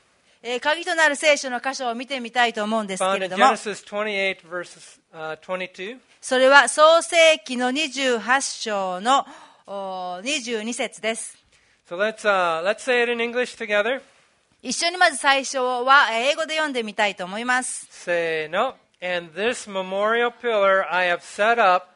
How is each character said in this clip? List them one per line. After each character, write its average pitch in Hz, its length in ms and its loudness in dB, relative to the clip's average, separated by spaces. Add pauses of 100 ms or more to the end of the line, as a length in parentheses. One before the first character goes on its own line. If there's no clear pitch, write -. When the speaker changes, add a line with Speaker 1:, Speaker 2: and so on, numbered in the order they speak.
(440)
Speaker 1:
え 240 140 -6
ー、 - 20 -8
鍵 311 240 -2
と 349 100 -4
な 320 140 4
る 285 80 0
聖 294 220 2
書 277 120 -6
の 247 120 -6
箇 269 140 -4
所 262 120 -6
を 233 80 -4
見 247 100 -10
て 262 140 -8
み 226 120 -10
た 247 160 2
い 226 60 -2
と 214 120 -4
思 220 140 -2
う 214 40 -2
ん 202 40 -8
で 185 100 -6
す - 20 -4
け 190 180 0
れ 190 120 -4
ど 185 80 -8
も。 233 80 6
Speaker 2:
Found 269 60 8
in 220 40 2
Genesis 202 320 -10
twenty-eight, 202 580 -4
verses, - 540 -12 (140)
uh, 156 260 -10
twenty-two. 185 600 -10 (200)
Speaker 1:
そ - 180 -2
れ 262 120 6
は 277 180 8
創 320 340 4
世 320 440 4
記 254 100 -8
の 247 160 -2
二 302 180 -4
十 247 300 -2
八 247 240 0
章 190 560 -6
の、 254 260 2 (400)
お、 190 560 -10
二 277 200 -4
十 226 220 -6
二 233 100 -6
節 - 280 -8
で 220 140 -4
す。 - 220 -14 (520)
Speaker 2:
So 175 60 -12
let's, 214 340 -2
uh, 175 320 2
let's 202 200 -2
say 247 220 2
it 240 60 0
in 233 100 -2
English 240 380 -4
together. 214 440 0 (600)
Speaker 1:
一 247 120 -6
緒 339 160 -2
に 359 80 -6
ま 359 140 4
ず 269 40 -4
最 277 300 2
初 269 140 -6
は、 254 520 4
え 226 140 0
ー、 285 60 2
英 320 40 0
語 320 100 -4
で 311 100 -6
読 311 140 0
ん 269 40 -6
で 240 100 -2
み 214 100 -8
た 208 140 2
い 190 80 -4
と 185 80 -10
思 190 160 -8
い 240 60 -6
ま 254 180 0
す。 - 260 -12
Speaker 2:
せ 165 580 -2
ー - 20 -14
の。 214 260 -2 (280)
And 175 300 -6
this 214 340 -4
memorial 208 600 -2
pillar 196 580 2
I 180 200 2
have 175 160 0
set 226 360 0
up 185 360 4